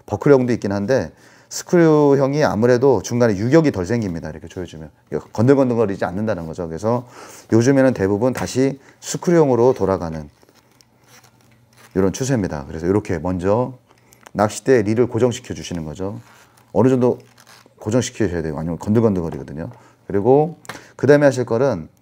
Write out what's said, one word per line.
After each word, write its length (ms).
버클형도 480
있긴 180
한데 400
스크류형이 920
아무래도 580
중간에 360
유격이 340
덜 140
생깁니다. 440
이렇게 180
조여주면. 420
이거 80
건들건들거리지 720
않는다는 420
거죠. 200
그래서 400
요즘에는 420
대부분 400
다시 460
스크류형으로 720
돌아가는 560
이런 160
추세입니다. 560
그래서 180
이렇게 340
먼저 540
낚싯대에 500
릴을 240
고정시켜 460
주시는 320
거죠. 340
어느 160
정도 300
고정시켜주셔야 600
돼요. 160
아니면 220
건들건들거리거든요. 880
그리고 500
그 120
다음에 180
하실 200
거는 420